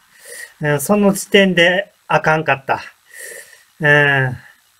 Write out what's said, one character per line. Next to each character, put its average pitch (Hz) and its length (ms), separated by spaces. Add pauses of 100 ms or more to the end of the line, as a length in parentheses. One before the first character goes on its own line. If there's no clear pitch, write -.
(600)
う 151 140
ん、 143 80
そ 208 160
の 202 160
時 - 160
点 190 260
で 180 380 (140)
あ 156 120
か 156 160
ん 156 80
か 151 100
っ 135 120
た。 - 160 (960)
う 143 500
ん、 - 80 (420)